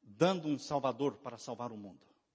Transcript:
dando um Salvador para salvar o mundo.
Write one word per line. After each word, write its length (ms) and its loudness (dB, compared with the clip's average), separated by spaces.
dando 460 4
um 100 2
Salvador 600 0
para 200 -12
salvar 360 -8
o 40 -10
mundo. 300 -14